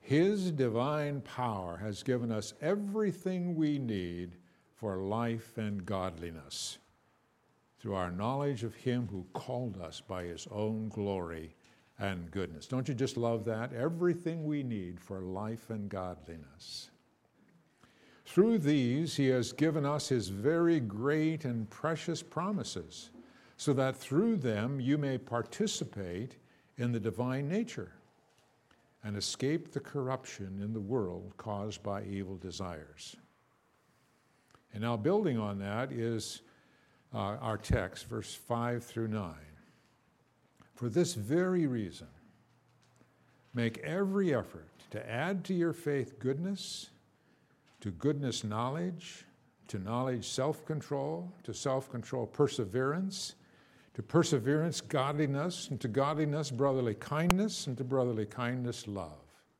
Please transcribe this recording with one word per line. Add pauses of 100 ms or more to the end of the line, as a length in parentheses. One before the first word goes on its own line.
"His
divine
power
has
given
us
everything
we
need (400)
for
life
and
godliness (1000)
through
our
knowledge
of
him
who
called
us
by
his
own
glory (440)
and
goodness."
Don't
you
just
love
that?
Everything
we
need
for
life
and
godliness. (1300)
"Through
these,
he
has
given
us
his
very
great
and
precious
promises, (480)
so
that
through
them
you
may
participate (400)
in
the
divine
nature (1120)
and
escape
the
corruption
in
the
world
caused
by
evil
desires." (1600)
And
now
building
on
that
is, (720)
uh,
our
text,
verse
five
through
nine. (1300)
"For
this
very
reason, (1400)
make
every
effort (220)
to
add
to
your
faith
goodness, (920)
to
goodness
knowledge, (420)
to
knowledge
self-control,
to
self-control
perseverance, (580)
to
perseverance
godliness,
and
to
godliness
brotherly
kindness,
and
to
brotherly
kindness
love. (180)